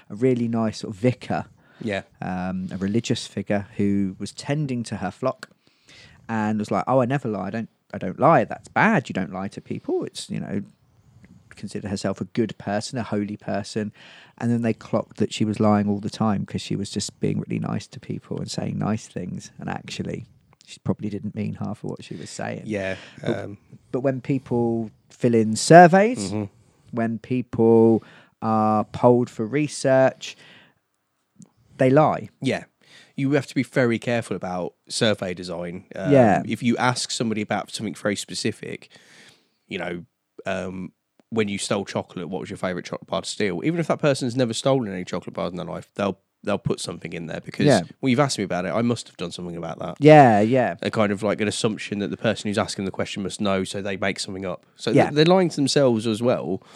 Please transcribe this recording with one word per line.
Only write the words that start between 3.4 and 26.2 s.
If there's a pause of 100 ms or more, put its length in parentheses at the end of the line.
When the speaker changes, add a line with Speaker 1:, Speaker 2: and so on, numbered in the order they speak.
Speaker 1:
who
was
tending
to
her
flock (800)
and
was
like,
"Oh,
I
never
lie.
I
don't, (240)
I
don't
lie.
That's
bad.
You
don't
lie
to
people."
It's,
you
know, (880)
consider
herself
a
good
person,
a
holy
person. (460)
And
then
they
clocked
that
she
was
lying
all
the
time
'cause
she
was
just
being
really
nice
to
people
and
saying
nice
things.
And
actually, (420)
she
probably
didn't
mean
half
of
what
she
was
saying.
Speaker 2:
Yeah, (240)
Speaker 1:
But,
Speaker 2:
um, (340)
Speaker 1:
but
when
people (200)
fill
in
surveys,